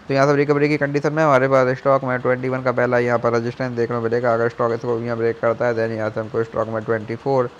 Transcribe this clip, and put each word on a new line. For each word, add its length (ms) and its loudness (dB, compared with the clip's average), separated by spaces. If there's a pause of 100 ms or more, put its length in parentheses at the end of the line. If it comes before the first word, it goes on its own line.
तो 40 0
यहाँ 140 4
से 80 4
रिकवरी 340 2
की 80 0
condition 360 -2
में 100 0
हमारे 240 4
पास 300 2
stock 260 2
में 160 -2
ट्वेंटी 300 -2
वन 140 -4
का 80 0
पहला 280 2
यहाँ 200 2
पर 140 0
resistance 380 -2
देखने 240 -2
को 60 -4
मिलेगा, 320 0
अगर 160 2
stock 240 -2
इसको 260 -2
यहाँ 180 -4
break 220 -2
करता 280 0
है। 60 0
then 180 -2
यहाँ 180 -2
से 100 -8
हमको 240 -4
stock 240 -4
में 160 -6
ट्वेंटी 320 -4
फ़ोर 340 0 (100)